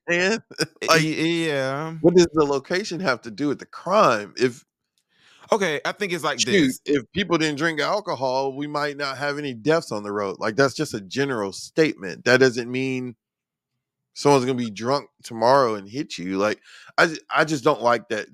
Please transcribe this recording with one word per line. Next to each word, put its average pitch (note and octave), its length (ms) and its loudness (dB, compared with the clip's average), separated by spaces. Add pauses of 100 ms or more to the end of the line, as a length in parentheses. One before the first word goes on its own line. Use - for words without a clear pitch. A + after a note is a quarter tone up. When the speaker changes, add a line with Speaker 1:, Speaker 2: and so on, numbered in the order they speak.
Speaker 1:
saying. F3+ 300 0 (200)
<laughs> - 240 -6
Speaker 2:
Y-, - 60 -6
Speaker 1:
Like, D#3+ 280 4
Speaker 2:
y-, E3 320 -2
yeah. C#3+ 520 -4
Speaker 1:
what E3+ 140 4
does F3 180 6
the D3+ 120 4
location E3 560 -4
have C#3 220 -2
to A#2+ 80 -12
do C#3 180 -4
with C3 100 -4
the - 80 -16
crime? C#3+ 720 2
If B2 260 0 (880)
Speaker 2:
Okay, F3+ 320 0
I E3+ 80 -2
think F#3 200 -4
it's D#3+ 120 -4
like C3+ 240 0
Speaker 1:
shoot, C#3+ 280 2
Speaker 2:
this. - 80 -16
Speaker 1:
if C#3+ 180 0 (100)
people E3+ 260 -2
didn't D3+ 200 0
drink D#3 220 -2
alcohol, C3+ 760 -2
we D3 100 -8
might D3 300 -4
not C#3 220 -6
have C#3+ 200 -4
any C#3+ 160 -6
deaths D3+ 380 0
on G#2 100 -4
the G#2 100 -6
road. G2+ 260 -2
Like, G#2+ 180 -4
that's C3+ 180 4
just D3 200 -6
a A2+ 60 -6
general G#2+ 520 -4
statement. F#2+ 720 -4
That B2+ 140 6
doesn't B2 320 2
mean B2+ 460 -6 (1000)
someone's C#3 300 4
gonna B2+ 140 -2
be A#2+ 120 -4
drunk A#2 380 -2 (140)
tomorrow A#2+ 540 4
and G2 120 -12
hit B2+ 300 -10
you. F#2+ 200 -4
Like, G#2 220 0 (380)
I E3+ 100 6
ju-, D#3 100 -8 (120)
I C#3+ 140 4
just D3 200 -4
don't C#3 180 2
like A#2+ 280 2
that, G#2+ 240 -4